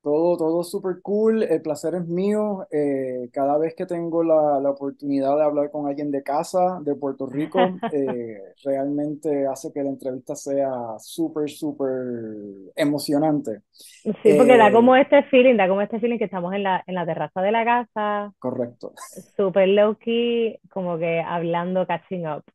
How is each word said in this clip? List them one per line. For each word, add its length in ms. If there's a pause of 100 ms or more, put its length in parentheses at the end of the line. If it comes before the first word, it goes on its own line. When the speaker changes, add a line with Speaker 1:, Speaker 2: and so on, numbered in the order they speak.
Speaker 1:
Todo, 320
todo 280
súper 400
cool, 400
el 180
placer 320
es 140
mío. 640
Eh, 600
cada 280
vez 160
que 100
tengo 380
la, 360
la 120
oportunidad 680
de 60
hablar 260
con 160
alguien 240
de 140
casa, 580
de 140
Puerto 320
Rico, 320
Speaker 2:
<laughs> 320
Speaker 1:
eh, 480 (240)
realmente 840
hace 260
que 120
la 60
entrevista 460
sea 360 (260)
súper, 540
súper 400 (840)
emocionante. 880 (600)
Speaker 2:
Sí, 100
porque 240
da 120
Speaker 1:
Eh, 20
Speaker 2:
como 240
este 300
feeling, 300
da 120
como 160
este 160
feeling 180
que 80
estamos 300
en 80
la, 240
en 80
la 100
terraza 380
de 80
la 120
casa. 760
Speaker 1:
Correcto. 540 (440)
Speaker 2:
Súper 320
low 300
key, 580 (140)
como 260
que 220
hablando, 680
catching 420
up. 160 (120)